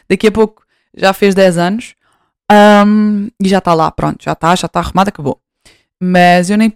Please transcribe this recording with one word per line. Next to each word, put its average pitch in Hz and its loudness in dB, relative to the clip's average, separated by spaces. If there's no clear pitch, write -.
daqui 196 0
a 208 0
pouco 214 -4
já 190 -2
fez 196 0
dez 180 2
anos. 190 -6
Ahm, 208 2
e 190 0
já 190 0
tá 170 0
lá, 160 -2
pronto, - -6
já 156 -6
tá, 170 -2
já 170 -6
tá 175 -6
arrumado, 190 -2
acabou. 143 -8
Mas 180 2
eu 208 0
nem, 220 0